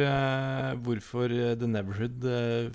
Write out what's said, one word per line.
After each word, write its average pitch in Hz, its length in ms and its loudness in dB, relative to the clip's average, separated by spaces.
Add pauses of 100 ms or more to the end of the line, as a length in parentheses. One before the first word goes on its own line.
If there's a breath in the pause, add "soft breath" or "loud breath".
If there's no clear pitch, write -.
eh, 135 720 0
hvorfor, 120 560 0
eh, 120 240 2
The 117 120 0
Neverhood, 113 580 -2
eh, 117 500 0